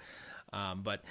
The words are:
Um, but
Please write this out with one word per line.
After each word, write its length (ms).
Um, 300
but 280